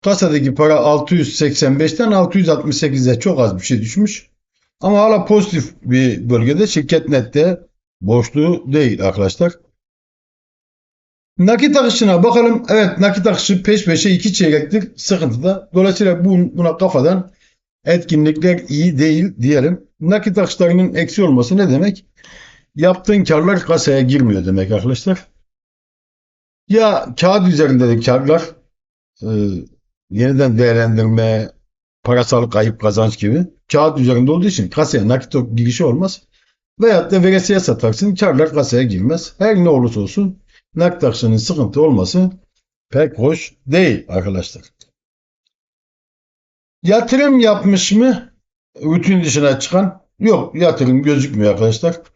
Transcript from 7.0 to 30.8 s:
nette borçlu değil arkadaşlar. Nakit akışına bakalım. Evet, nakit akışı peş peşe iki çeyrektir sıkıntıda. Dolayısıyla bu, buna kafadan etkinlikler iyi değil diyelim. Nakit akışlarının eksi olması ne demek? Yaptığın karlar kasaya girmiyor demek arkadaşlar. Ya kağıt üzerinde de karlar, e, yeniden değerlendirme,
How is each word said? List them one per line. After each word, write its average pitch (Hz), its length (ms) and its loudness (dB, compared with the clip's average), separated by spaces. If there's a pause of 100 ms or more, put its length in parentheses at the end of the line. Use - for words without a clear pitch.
nette 147 500 0 (420)
borçlu 135 720 0
değil 120 300 0
arkadaşlar. 98 500 -2 (1800)
Nakit 233 400 2
akışına 208 460 2
bakalım. 233 460 2
Evet, 202 300 0
nakit 196 280 0
akışı 185 360 -2
peş 208 220 0
peşe 170 240 0
iki 185 240 0
çeyrektir 156 640 -2
sıkıntıda. 165 760 -4
Dolayısıyla 185 520 0
bu, 180 320 0
buna 165 200 0
kafadan 180 540 0 (540)
etkinlikler 165 840 0
iyi 151 280 0
değil 156 440 0
diyelim. 147 460 0 (120)
Nakit 196 380 -2
akışlarının 180 560 0
eksi 170 300 -2
olması 135 340 2
ne 190 120 2
demek? 175 360 -2 (680)
Yaptığın 185 480 0
karlar 165 360 0
kasaya 151 420 0
girmiyor 123 440 0
demek 95 260 -2
arkadaşlar. 117 560 -4 (1400)
Ya 208 500 0
kağıt 185 280 2
üzerinde 139 400 2
de 117 120 2
karlar, 135 420 0 (800)
e, 104 80 -8 (800)
yeniden 127 480 0
değerlendirme, 113 960 0 (520)